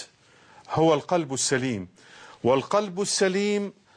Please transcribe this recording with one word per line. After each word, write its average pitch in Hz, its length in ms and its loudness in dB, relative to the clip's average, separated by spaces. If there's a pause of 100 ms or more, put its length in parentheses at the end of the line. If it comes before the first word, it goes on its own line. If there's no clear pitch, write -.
(680)
هو 160 240 4
القلب 147 400 -2
السليم، 123 540 -2 (560)
والقلب 180 580 0
السليم 202 720 0 (240)